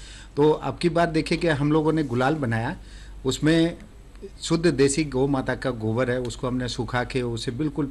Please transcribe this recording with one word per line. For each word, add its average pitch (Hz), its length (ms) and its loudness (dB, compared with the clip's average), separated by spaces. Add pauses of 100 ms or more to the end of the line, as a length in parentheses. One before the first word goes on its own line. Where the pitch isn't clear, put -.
(380)
तो 151 140 8
अब 151 260 -2
की 175 120 2
बार 165 220 2
देखिए 160 260 0
कि 170 100 0
हम 147 240 2
लोगों 156 220 4
ने 160 100 2
गुलाल 127 320 0
बनाया, 123 420 -2 (480)
उसमें 165 520 2 (640)
शुद्ध 165 260 0
देसी 139 360 4
गौ 135 240 0
माता 127 280 0
का 131 140 -4
गोबर 113 420 0
है, 127 80 0
उसको 123 280 -4
हमने 127 200 -2
सुखा 123 360 -2
के 123 180 -2
उसे 120 300 -4
बिल्कुल 147 400 -2